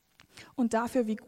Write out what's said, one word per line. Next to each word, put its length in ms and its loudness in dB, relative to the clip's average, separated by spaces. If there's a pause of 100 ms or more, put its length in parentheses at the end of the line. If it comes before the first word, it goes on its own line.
(560)
Und 180 0
dafür, 320 2
wie 120 -2 (100)